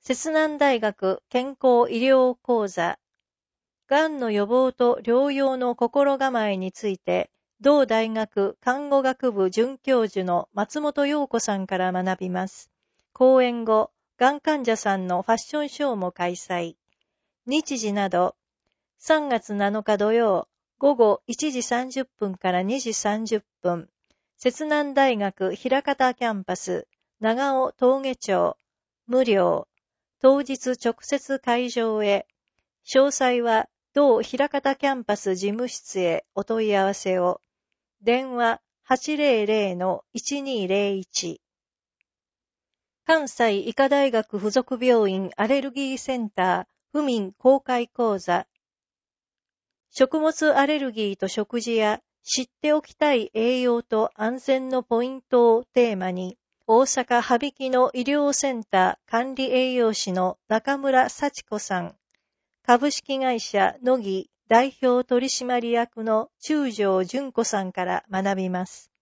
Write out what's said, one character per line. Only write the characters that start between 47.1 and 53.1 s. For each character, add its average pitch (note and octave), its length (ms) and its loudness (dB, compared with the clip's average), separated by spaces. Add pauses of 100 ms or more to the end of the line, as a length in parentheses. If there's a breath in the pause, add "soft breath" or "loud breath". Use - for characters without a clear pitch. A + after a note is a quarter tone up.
公 C4+ 300 4
開 A#3+ 260 -2
講 A3 300 -2
座。 F3 280 -2 (1500)
食 C4+ 280 2
物 D#4 360 2
ア C#4 100 4
レ D4+ 120 0
ル C4+ 140 -6
ギ G#3 200 -4
ー F#3+ 40 -8
と F#3+ 100 -6
食 G#3+ 340 -6
事 A#3 140 -4
や G#3+ 260 0 (220)
知 - 200 -4
っ B3 40 -8 (160)
て D4+ 100 2
お D4+ 80 2
き - 140 -20
た D4 200 2